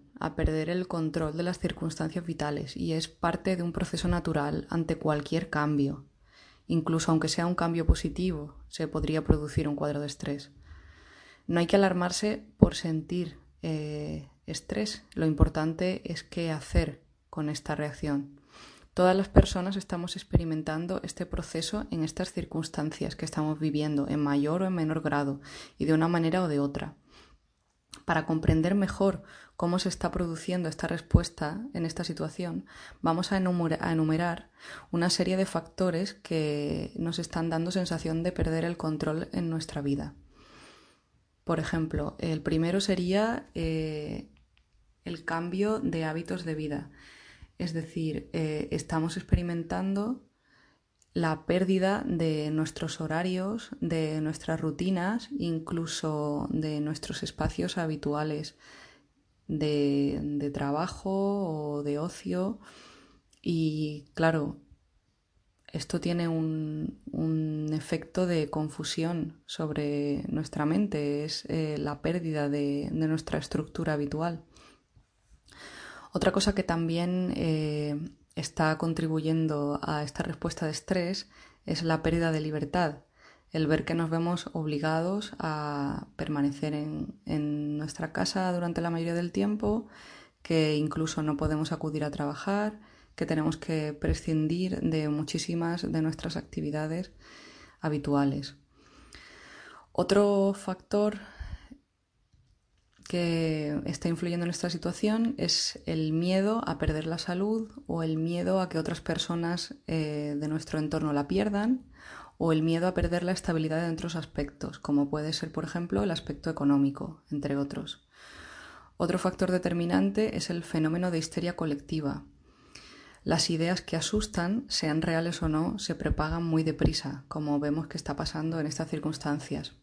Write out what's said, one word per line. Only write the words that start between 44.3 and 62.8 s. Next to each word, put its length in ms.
el 180
cambio 560
de 240
hábitos 400
de 120
vida. 360
Es 160
decir, 600
eh, 380
estamos 440
experimentando 1120
la 320
pérdida 600
de 420
nuestros 500
horarios, 720
de 400
nuestras 400
rutinas, 800
incluso 1120
de 320
nuestros 400
espacios 560
habituales 800
de, 760
de 260
trabajo 640
o 720
de 160
ocio. 600